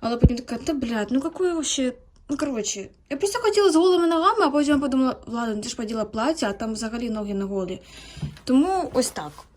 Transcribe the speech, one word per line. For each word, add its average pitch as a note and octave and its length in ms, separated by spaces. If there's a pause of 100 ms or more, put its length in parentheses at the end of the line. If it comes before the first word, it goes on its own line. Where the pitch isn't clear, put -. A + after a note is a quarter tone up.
але A#3 160
потім A#3+ 200
така, A#3+ 280
«Та, E4 100
блядь, A#3 360
ну, B3+ 100
какое E4+ 320
вообще». C4+ 400 (380)
Ну, C#4+ 60
коротше, A3 520 (220)
я C#4 60
просто G4+ 220
хотіла G#4 320
з D#4 60
голими F4 300
ногами, F4 380
а D4 60
потім D4 240
я C#4 60
подумала, C4 360 (100)
«Ладно, A3+ 360
ти G#3+ 60
ж - 80
поділа A3 280
плаття, A#3 460
а - 20
там A3 200
взагалі A3+ 380
ноги G#3 240
не G3 100
голі». F#3+ 360 (640)
Тому E4 500
ось B3+ 160
так. D3+ 220 (240)